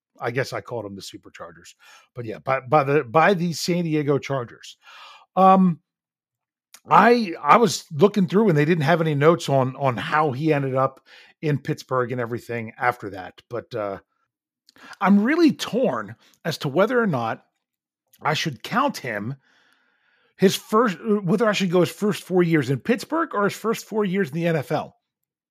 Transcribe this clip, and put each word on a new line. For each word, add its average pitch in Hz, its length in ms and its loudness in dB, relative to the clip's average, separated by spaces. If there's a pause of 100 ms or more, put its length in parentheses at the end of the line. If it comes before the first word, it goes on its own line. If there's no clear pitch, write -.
(200)
I 123 120 -6
guess 123 220 -6
I 107 80 -8
called 113 240 -12
them 101 100 -14
the 92 60 -16
Superchargers, 87 720 -20 (400)
but 120 100 -12
yeah, 92 140 -12
by, 131 220 -4
by 139 220 2
the, 139 200 0
by 160 320 2
the 170 180 -2
San 175 300 -4
Diego 151 340 0
Chargers. - 600 -10 (580)
Um, 190 460 6 (1080)
I, 208 440 4 (100)
I 151 140 8
was 226 340 0
looking 180 360 2
through 220 200 2
and 156 100 4
they 147 80 4
didn't 156 200 2
have 165 160 4
any 160 120 0
notes 156 360 2
on, 131 260 0
on 135 220 -2
how 156 340 0
he 151 220 0
ended 135 200 -2
up 131 320 -2 (360)
in 147 180 -2
Pittsburgh 127 520 -4
and 127 100 -6
everything 117 580 -8
after 123 320 -4
that. 92 380 -16
But, 117 260 -12
uh, 101 240 -6 (1040)
I'm 202 200 4
really 302 300 4
torn 131 640 -4 (300)
as 160 140 -4
to 151 100 -4
whether 208 300 2
or 233 60 0
not 123 400 -4 (760)
I 147 120 -2
should 147 300 -6
count 254 340 -2
him 110 380 -8 (1040)
his 185 180 2
first, 214 420 0 (260)
whether 208 240 0
I 208 40 2
should 190 200 -2
go 180 100 4
his 160 100 0
first - 320 -4
four 180 180 0
years 160 280 2
in 135 100 -2
Pittsburgh 302 560 -4
or 202 80 0
his 196 100 0
first - 320 -6
four 208 200 -4
years 185 240 -2
in 135 60 -10
the 170 120 -2
N 165 80 0
F 143 160 -6
L. 123 240 -6 (560)